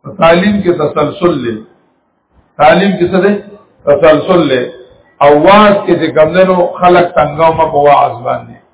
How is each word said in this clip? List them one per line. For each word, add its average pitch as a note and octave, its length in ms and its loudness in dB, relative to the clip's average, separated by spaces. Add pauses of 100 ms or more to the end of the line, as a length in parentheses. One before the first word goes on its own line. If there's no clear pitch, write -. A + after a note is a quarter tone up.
په - 140 -16
تعلیم F3+ 440 0
کې F3 100 -2 (100)
تسلسل D3+ 520 -4 (100)
دی. A2 120 -8 (1000)
تعلیم F3+ 420 2
کې F3 140 0
څه F#3+ 120 0
دی؟ G3+ 100 2 (500)
تسلسل D3+ 640 2
دی. B2+ 140 -2 (600)
او C#3+ 80 4 (160)
وعظ G#3 280 4 (100)
کې E3+ 160 -2
چې D#3+ 160 -4
کم D#3 160 2
دی F#3 120 2
نو F3+ 220 0
خلک F3+ 400 0 (100)
تنګوه D#3 400 0
ما D#3+ 80 0
په D3 240 -2
وعظ - 260 2 (120)
باندې. A#2+ 300 -10 (180)